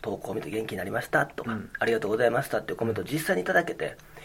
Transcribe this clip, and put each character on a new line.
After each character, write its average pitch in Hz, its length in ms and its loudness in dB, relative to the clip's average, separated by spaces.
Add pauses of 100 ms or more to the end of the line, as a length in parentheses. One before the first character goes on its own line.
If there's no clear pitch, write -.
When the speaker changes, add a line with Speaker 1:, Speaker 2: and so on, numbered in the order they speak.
Speaker 1:
投 98 160 -4
稿 - 140 -8
を 92 40 -4
見 - 60 -4
て - 100 -8
元 110 180 -2
気 - 40 -8
に 98 60 -4
な 87 60 -2
り 98 80 -4
ま 120 100 0
し - 60 -8
た」 147 260 2
と - 80 -6
か、 117 80 -4
Speaker 2:
う 110 60 -2
ん。 95 140 -8 (100)
Speaker 1:
「あ 110 40 0
り 113 80 4
が 110 60 4
と 107 80 -4
う 101 60 0
ご 110 40 2
ざ 123 80 4
い 117 60 8
ま 120 140 2
し - 40 -10
た」 110 140 0
っ - 0 -
て - 80 -6
い - 40 -2
う - 20 -10
コ 117 80 -2
メ 113 80 2
ン - 20 0
ト 101 60 -2
を 87 40 -2
実 156 220 -2
際 190 80 2
に 180 80 0
い - 20 -2
た 185 80 0
だ 175 120 6
け 170 100 -4
て、 - 220 -6 (280)